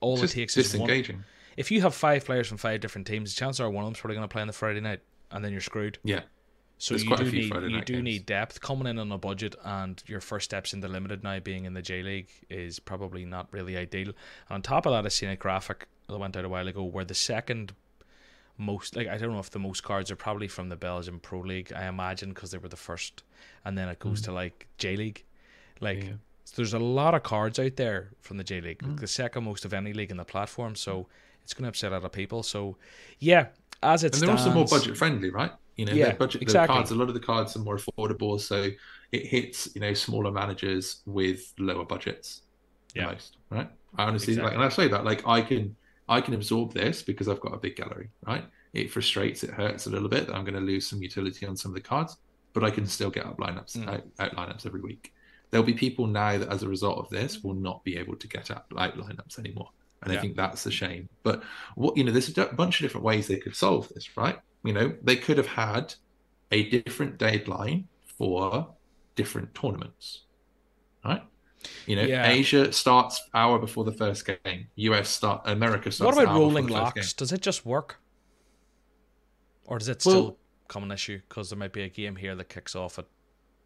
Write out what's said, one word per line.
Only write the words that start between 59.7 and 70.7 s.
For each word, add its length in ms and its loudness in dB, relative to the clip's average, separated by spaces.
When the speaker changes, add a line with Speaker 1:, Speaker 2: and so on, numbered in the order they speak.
Speaker 2:
And 100 -2
Speaker 1:
Yeah. 60 0
Speaker 2:
I 20 -2
think 160 -4
that's 300 -2
a 40 -2
shame. 380 -4
But 200 2
what, 200 4
you 80 6
know, 80 4
there's 160 4
a 40 -6
d-, 240 2
bunch 240 4
of 40 -4
different 200 -2
ways 220 4
they 120 0
could 180 -8
solve 340 4
this, 260 -12
right? 220 0
You 80 2
know, 300 2
they 140 8
could 220 4
have 100 4
had 460 -2
a 200 4
different 480 0
deadline 720 0
for 680 0
different 400 -4
tournaments, 680 -6